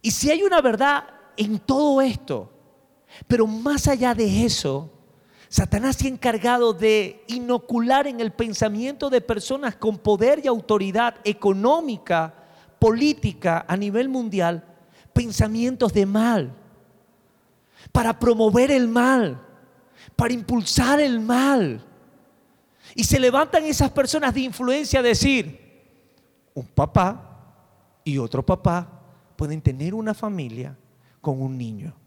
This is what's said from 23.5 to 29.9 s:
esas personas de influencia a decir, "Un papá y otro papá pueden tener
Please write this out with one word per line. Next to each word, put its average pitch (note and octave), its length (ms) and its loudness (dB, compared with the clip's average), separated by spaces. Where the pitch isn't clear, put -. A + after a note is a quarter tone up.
esas D4 260 0
personas C#4 460 0
de C4+ 60 -2
influencia C4 580 -2
a B3+ 40 0
decir, A#3+ 560 0
"Un C3 120 -10
papá - 1400 -4
y C#3 160 -4
otro B2+ 260 -4
papá F3+ 560 -2
pueden D3+ 260 -8
tener D#3 340 -2